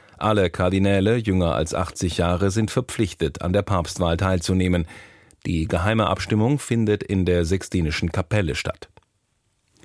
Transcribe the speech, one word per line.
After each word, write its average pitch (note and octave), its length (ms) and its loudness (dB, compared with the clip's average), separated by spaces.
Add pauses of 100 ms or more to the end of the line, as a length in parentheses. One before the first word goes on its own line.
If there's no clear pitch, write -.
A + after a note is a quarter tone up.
(180)
Alle G#2 320 2
Kardinäle G2 680 2
jünger F#2 380 2
als D#2 200 -2
achtzig - 440 -2
Jahre F2 320 2
sind G#2+ 200 0
verpflichtet, - 720 -2
an F2+ 100 -2
der - 100 2
Papstwahl E2+ 540 0
teilzunehmen. F#2 680 0 (580)
Die D#2+ 220 0
geheime G2+ 400 0
Abstimmung A2 540 0
findet G#2+ 420 0
in F#2+ 240 0
der F2 180 4
Sixtinischen E2+ 680 -2
Kapelle F#2 440 -2
statt. - 340 -8 (960)